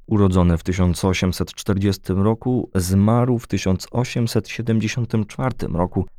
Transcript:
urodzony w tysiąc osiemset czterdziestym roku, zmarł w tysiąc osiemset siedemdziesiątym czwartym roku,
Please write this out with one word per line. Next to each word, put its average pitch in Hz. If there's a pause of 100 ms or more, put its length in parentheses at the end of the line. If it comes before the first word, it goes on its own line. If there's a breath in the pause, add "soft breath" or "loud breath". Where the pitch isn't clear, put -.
urodzony 92
w -
tysiąc 90
osiemset 92
czterdziestym 98
roku, 113
zmarł 107
w -
tysiąc 92
osiemset 120
siedemdziesiątym 113
czwartym -
roku, 90 (120)